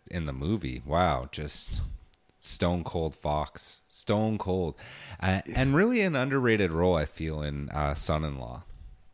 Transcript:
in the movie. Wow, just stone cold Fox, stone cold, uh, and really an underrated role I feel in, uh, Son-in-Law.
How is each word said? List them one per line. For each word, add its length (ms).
in 160
the 60
movie. 540
Wow, 460
just 480
stone 440
cold 320
Fox, 720
stone 500
cold, 380
uh, 200
and 180
really 280
an 120
underrated 560
role 260
I 80
feel 380
in, 280
uh, 240
Son-in-Law. 680